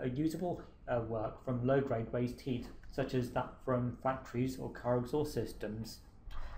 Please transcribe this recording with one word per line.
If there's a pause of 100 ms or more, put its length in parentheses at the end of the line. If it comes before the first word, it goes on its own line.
a
usable, (260)
uh,
work
from
low-grade
waste
heat, (220)
such
as
that (120)
from
factories
or
car
exhaust
systems. (600)